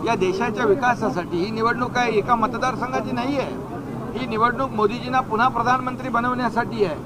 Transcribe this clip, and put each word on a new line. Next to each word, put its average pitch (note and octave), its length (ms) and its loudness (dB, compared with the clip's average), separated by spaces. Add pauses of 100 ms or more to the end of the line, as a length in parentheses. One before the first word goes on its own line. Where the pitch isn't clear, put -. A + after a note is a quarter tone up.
या A3+ 80 2
देशाच्या G#3+ 500 0
विकासासाठी. F#3 800 2
ही G#3+ 60 -4
निवडणूक A#3 400 0
काय B3 220 2
एका A3 220 4
मतदारसंघाची A#3 760 -2
नाही B3+ 260 -2
आहे, D#3 160 -2 (640)
ही B3+ 80 -4
निवडणूक A#3 440 0
मोदीजींना A#3 500 0
पुन्हा B3 280 2
प्रधानमंत्री B3+ 600 0
बनवण्यासाठी A#3 760 0
आहे D#3 220 -2